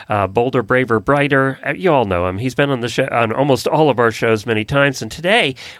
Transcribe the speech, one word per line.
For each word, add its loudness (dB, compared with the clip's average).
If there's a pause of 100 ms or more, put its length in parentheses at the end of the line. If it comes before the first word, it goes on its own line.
uh, 0
Bolder, 0
Braver, 0
Brighter. 0
Uh, -4
you 0
all 4
know 0
him. -4
He's -4
been 0
on -2
the -4
show, -2
on 0
almost 2
all 2
of 0
our 4
shows 0
many 0
times. 0
And -8
today 0 (240)